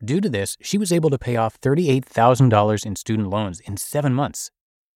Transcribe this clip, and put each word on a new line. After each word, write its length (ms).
due 200
to 80
this, 300
she 180
was 120
able 200
to 80
pay 180
off 200
thirty-eight 480
thousand 440
dollars 360
in 120
student 340
loans 300
in 160
seven 380
months. 360